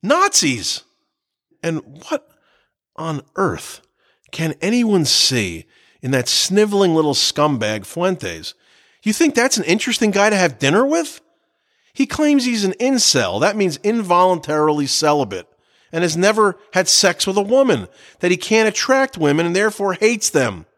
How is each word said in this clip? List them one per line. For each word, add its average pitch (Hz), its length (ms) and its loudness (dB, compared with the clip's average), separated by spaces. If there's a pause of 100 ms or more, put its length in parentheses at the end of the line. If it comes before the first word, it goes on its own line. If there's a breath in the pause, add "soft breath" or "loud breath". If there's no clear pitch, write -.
Nazis. 196 800 0 (800)
And 165 180 -4 (280)
what - 200 -6 (640)
on 156 260 -8 (140)
earth - 460 -4 (500)
can 160 300 -4
anyone 208 440 2
see 98 600 0 (360 soft breath)
in 131 100 -4
that 127 160 0
sniveling 196 680 2
little 151 220 2
scumbag 110 720 -2
Fuentes? 117 680 -6 (480 soft breath)
You 214 120 -2
think 302 200 2
that's 240 240 0
an 190 60 -4
interesting 214 480 0
guy 196 180 2
to 214 60 0
have 170 240 0
dinner 175 260 2
with? 311 360 -4 (720)
He 277 120 -2
claims 294 400 0
he's 226 180 -2
an 190 100 0
incel. 135 680 0
That 202 140 2
means 185 220 0
involuntarily 175 1080 0
celibate, 131 640 -2 (440)
and 165 120 -2
has 165 120 -2
never 202 440 2 (140)
had 185 140 0
sex - 380 2
with 190 120 -2
a 202 40 0
woman, 202 460 2 (320 soft breath)
that 180 100 0
he 180 80 2
can't 220 320 2
attract 262 480 -2
women 156 300 2
and 175 80 -2
therefore 202 380 -2
hates 214 360 0
them. 104 380 -2 (100)